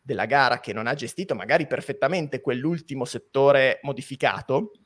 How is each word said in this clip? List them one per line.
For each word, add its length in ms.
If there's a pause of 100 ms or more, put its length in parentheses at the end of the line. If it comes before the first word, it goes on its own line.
della 240
gara 340
che 140
non 140
ha 80
gestito 400
magari 320
perfettamente 760
quell'ultimo 640
settore 760
modificato, 920 (140)